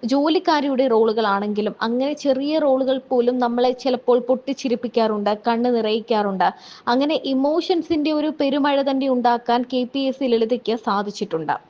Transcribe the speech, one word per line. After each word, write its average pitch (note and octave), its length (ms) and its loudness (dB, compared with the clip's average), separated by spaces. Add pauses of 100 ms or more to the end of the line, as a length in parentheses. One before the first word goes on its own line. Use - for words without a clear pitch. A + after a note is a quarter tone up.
(120)
ജോലിക്കാരിയുടെ C#4+ 800 2
റോളുകളാണെങ്കിലും G#3+ 800 0 (120)
അങ്ങനെ B3+ 260 -2 (100)
ചെറിയ C#4 320 0 (100)
റോളുകൾ C4 320 2 (140)
പോലും B3 340 2
നമ്മളെ A#3+ 260 2 (120)
ചിലപ്പോൾ B3 360 2 (100)
പൊട്ടിച്ചിരിപ്പിക്കാറുണ്ട്, A#3 1000 -2 (160)
കണ്ണ് A#3 300 0
നിറയിക്കാറുണ്ട്. G#3+ 720 0 (440)
അങ്ങനെ C#4+ 240 2 (180)
ഇമോഷൻസിന്റെ D#4 760 0 (100)
ഒരു D4+ 100 -2 (100)
പെരുമഴ C#4 380 2 (100)
തന്നെ C4+ 260 0
ഉണ്ടാക്കാൻ A#3+ 480 2 (120)
കെ B3+ 60 2 (120)
പി C#4 160 -2
എസ് C4 140 -4
സി C4+ 100 0
ലളിതയ്ക്ക് A3+ 420 0 (120)
സാധിച്ചിട്ടുണ്ട്. G3 680 -4 (160)